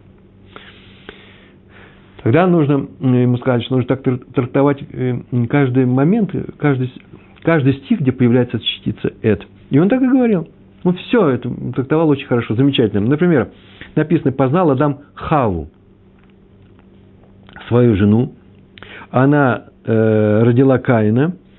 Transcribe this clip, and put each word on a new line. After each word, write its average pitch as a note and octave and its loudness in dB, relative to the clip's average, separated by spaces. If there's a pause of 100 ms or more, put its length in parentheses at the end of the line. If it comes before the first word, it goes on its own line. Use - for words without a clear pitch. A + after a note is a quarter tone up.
(2250)
Тогда D3 2
нужно, D3+ 0 (120)
э, B2 2
ему B2 0
сказали, B2 -2
что B2+ -4
нужно B2+ 0
так C3 -2
тр-, B2+ -2 (140)
трактовать, C#3 0
э, B2 -6 (300)
каждый C3 0
момент, D3 0 (220)
каждый C3 -2
с-, - -20 (420)
каждый C#3+ 2
стих, G3 -4
где B2+ 0
появляется B2 0
частица - -8
«эт». G#2+ -2 (220)
И C3+ 2
он F3+ 4
так B3+ 0
и C4+ 2
говорил. A#3 0 (340)
Он F3+ 0
все F#3+ 0
это B2 -4 (240)
трактовал D#3 0
очень C3+ -2
хорошо, A#2+ -2
замечательно. A#2 0
Например, D3 0 (460)
написано: D#3 0
«Познал D3 0
Адам C#3+ -2 (140)
Хаву, G2+ -2 (2000)
свою A#2+ 4
жену. G#2+ 2 (800)
Она, C3+ 2 (200)
э, A2 2
родила B2 4
Каина B2 0 (240)